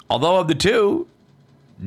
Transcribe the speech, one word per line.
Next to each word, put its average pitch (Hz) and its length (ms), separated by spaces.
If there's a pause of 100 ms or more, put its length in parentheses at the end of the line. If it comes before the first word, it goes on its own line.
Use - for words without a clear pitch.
Although 160 280
of 175 120
the 160 60
two, 208 520 (800)